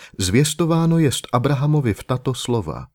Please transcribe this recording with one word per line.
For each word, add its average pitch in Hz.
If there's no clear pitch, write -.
zvěstováno 165
jest 151
Abrahamovi 139
v -
tato 127
slova 76